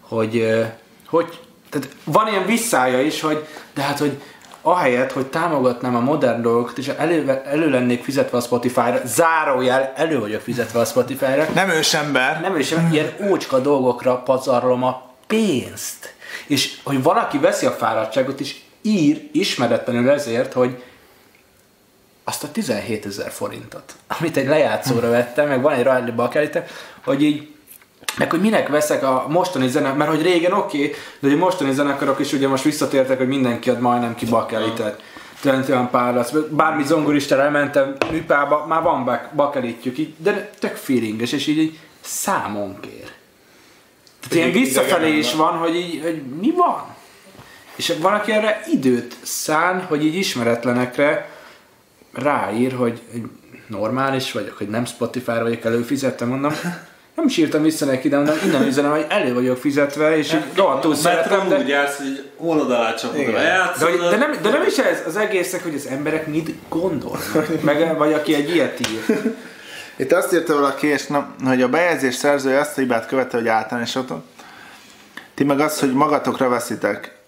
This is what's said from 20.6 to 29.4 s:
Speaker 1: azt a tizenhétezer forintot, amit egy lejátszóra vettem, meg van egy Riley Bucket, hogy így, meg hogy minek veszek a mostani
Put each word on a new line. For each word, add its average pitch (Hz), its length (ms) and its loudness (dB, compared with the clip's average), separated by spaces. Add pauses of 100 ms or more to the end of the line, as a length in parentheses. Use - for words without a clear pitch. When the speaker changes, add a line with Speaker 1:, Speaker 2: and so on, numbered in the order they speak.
Speaker 1:
azt - 200 -8
a - 80 -10
tizenhétezer 104 800 -4
forintot, - 640 -12 (280)
amit 160 160 -2
egy 135 100 0
lejátszóra 127 640 2
vettem, 120 380 2
meg 131 140 2
van 151 100 4
egy 127 100 2
Riley 123 320 2
Bucket, 147 560 0 (340)
hogy 139 180 2
így, 147 260 0 (680)
meg 139 120 0
hogy 165 100 0
minek 190 280 2
veszek 147 340 2
a 131 260 2
mostani 147 400 2